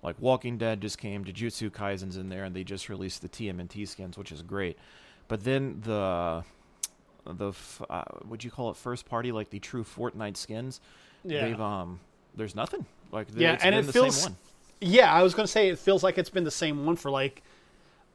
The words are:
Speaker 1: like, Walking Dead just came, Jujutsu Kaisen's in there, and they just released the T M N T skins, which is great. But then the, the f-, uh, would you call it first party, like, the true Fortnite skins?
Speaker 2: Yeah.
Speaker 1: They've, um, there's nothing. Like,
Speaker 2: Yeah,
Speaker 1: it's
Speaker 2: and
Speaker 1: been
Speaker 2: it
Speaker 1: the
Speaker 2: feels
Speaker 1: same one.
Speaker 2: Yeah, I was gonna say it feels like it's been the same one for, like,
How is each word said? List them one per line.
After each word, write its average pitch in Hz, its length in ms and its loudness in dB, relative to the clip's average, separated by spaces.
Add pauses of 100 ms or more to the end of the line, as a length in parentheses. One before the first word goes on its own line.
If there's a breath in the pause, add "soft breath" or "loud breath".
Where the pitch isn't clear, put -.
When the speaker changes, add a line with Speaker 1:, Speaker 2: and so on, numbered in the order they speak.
Speaker 1:
like, 85 160 -6
Walking 123 400 0
Dead 110 220 0
just 98 180 -6
came, 101 260 -8
Jujutsu 107 480 -6
Kaisen's 95 440 -6
in 92 140 -8
there, 95 140 -8
and 92 100 -8
they 92 100 -6
just 95 240 -8
released 95 340 -8
the 90 60 -10
T 113 200 -8
M 90 120 -6
N 87 80 -10
T 104 180 -8
skins, 90 320 -12
which 92 140 -12
is 78 100 -12
great. 92 340 -4 (520 soft breath)
But 107 160 -4
then 131 380 0
the, 90 600 0 (840 soft breath)
the 98 260 -6
f-, - 380 -14
uh, 85 140 -6 (220)
would 113 180 -14
you 120 80 -10
call 117 200 -6
it 85 60 -8
first 123 300 -8
party, 120 240 -4
like, 110 200 -4
the 101 100 -10
true 117 240 -8
Fortnite 107 520 -8
skins? 123 440 -8 (420 soft breath)
Speaker 2:
Yeah. 147 240 -2
Speaker 1:
They've, 110 140 -4
um, 92 400 -4 (340)
there's 107 220 -8
nothing. 196 300 -6 (260)
Like, 107 240 -6
Speaker 2:
Yeah, 165 160 6
Speaker 1:
it's - 120 0
Speaker 2:
and 190 100 8
Speaker 1:
been 214 100 4
Speaker 2:
it - 20 -2
Speaker 1:
the 135 60 -2
Speaker 2:
feels 247 240 6
Speaker 1:
same 151 160 -2
one. - 60 -14 (420)
Speaker 2:
Yeah, 190 340 10
I 175 80 10
was 185 120 8
gonna 214 120 2
say 202 220 6
it 170 100 0
feels 196 240 6
like 185 160 4
it's 180 120 0
been 185 120 0
the 156 80 0
same 147 360 0
one 170 100 4
for, 143 140 -4
like, 135 340 0 (720 soft breath)